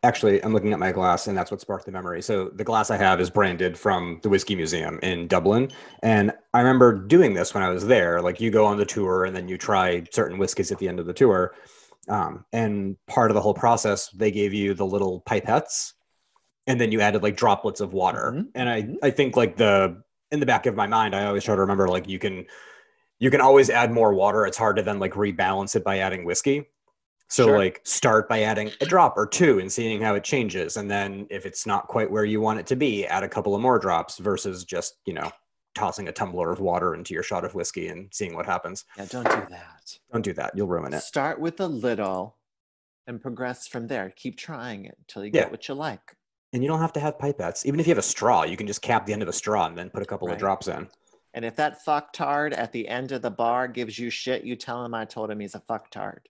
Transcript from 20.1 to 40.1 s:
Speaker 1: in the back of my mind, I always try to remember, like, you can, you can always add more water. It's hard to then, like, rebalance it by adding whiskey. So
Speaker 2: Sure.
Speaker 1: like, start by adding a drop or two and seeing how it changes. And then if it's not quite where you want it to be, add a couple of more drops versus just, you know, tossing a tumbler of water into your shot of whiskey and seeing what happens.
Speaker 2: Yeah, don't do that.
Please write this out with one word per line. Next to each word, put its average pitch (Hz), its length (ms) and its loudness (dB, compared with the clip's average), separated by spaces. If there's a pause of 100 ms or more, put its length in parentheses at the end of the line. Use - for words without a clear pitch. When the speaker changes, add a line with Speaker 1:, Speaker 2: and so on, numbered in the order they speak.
Speaker 1:
in 151 80 -2
the 143 60 0
back 123 220 2
of 107 80 -2
my 104 120 0
mind, 107 280 2
I 101 100 0
always 101 180 -2
try 107 120 0
to 95 60 2
remember, 98 280 2
like, 90 180 -2
you 95 120 -8
can, 95 260 -6 (720)
you 127 100 4
can 139 120 4
always 135 280 8
add 117 220 2
more 113 220 6
water. 104 320 4
It's 92 120 -4
hard 104 200 2
to - 40 0
then, 101 180 -2
like, 92 140 -4
rebalance 98 640 -2
it 92 80 0
by 98 160 -2
adding 92 240 -2
whiskey. 139 460 -2 (640)
So 127 140 4
Speaker 2:
Sure. 107 140 8
Speaker 1:
like, 95 240 0
start 107 440 2
by 113 140 0
adding 107 300 -2 (100)
a 160 60 -2
drop 165 280 6
or 104 120 0
two 143 320 4
and 92 120 -6
seeing 113 300 -4
how 107 140 0
it 101 80 -2
changes. 95 540 -4
And 101 120 -8
then 101 400 -6
if 98 160 -12
it's - 220 -10
not 101 200 -2
quite 110 220 -2
where 107 160 0
you 107 160 0
want 110 180 0
it 85 80 -10
to 131 80 0
be, 120 300 0
add 92 180 -2
a 98 60 -6
couple 101 240 -2
of 101 80 -2
more 123 160 4
drops 87 400 -2
versus 92 460 -6
just, - 320 -8 (100)
you 92 80 -8
know, 78 160 -8 (460)
tossing 98 320 -4
a 82 40 -10
tumbler 87 400 -4
of 92 80 -4
water 87 360 -2
into 87 180 -12
your 85 80 -6
shot 90 240 -6
of 87 80 -8
whiskey 85 360 -8
and 87 220 -14
seeing 87 240 -8
what 87 120 -8
happens. 90 380 -6 (120)
Speaker 2:
Yeah, 98 80 -14
don't 117 240 -4
do - 220 0
that. - 480 -20 (120)